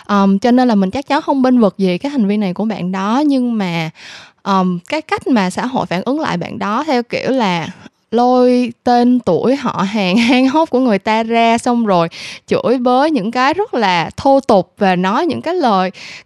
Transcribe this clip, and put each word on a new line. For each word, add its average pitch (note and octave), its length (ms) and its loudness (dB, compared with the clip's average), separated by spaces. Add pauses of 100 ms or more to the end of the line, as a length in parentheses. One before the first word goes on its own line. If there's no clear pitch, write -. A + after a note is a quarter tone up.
Ờm, G3 340 2
cho A#3 120 2
nên B3+ 160 4
là A3+ 80 2
mình F#3+ 160 0
chắc C#4 160 -8
chắn D4 140 0
không C#4+ 200 0
bênh B3+ 180 4
vực G3+ 180 2
gì F#3 200 0
cái C#4 140 -6
hành A#3+ 160 0
vi G#3 100 0
này F#3+ 160 -2
của A3 120 -4
bạn F#3 260 -6
đó, G#3 340 0
nhưng B3 320 0
mà, E3+ 320 -2 (520)
ờm, F#3 380 0 (100)
cái D4+ 120 -4
cách - 260 -6
mà G#3 220 2
xã G3 160 -4
hội B3+ 200 -4
phản F3 180 -4
ứng C#4+ 160 -4
lại C4 180 -4
bạn E3+ 220 -10
đó G#3+ 280 -4
theo B3 160 -2
kiểu - 280 -6
là F#3 360 -2 (480)
lôi B3 580 2 (100)
tên B3 360 4
tuổi G#3+ 360 0
họ A#3 340 -4
hàng G3 280 0
<laughs> A#3 120 2
hang C4 180 4
hốc D#4 220 0
của B3 100 0
người A#3 200 2
ta A3 240 -2
ra, A3+ 340 2
xong A#3+ 280 0
rồi E3+ 240 2 (380)
chửi A3+ 320 0
bới B3+ 320 2
những A3+ 200 -2
cái B3+ 220 0
rất G4+ 200 -4
là F#3 440 0
thô C4+ 220 4
tục G#3 380 2
và F#3+ 180 2
nói G3 300 0
những A#3+ 160 -4
cái E4 140 -4
lời G3 360 0 (340)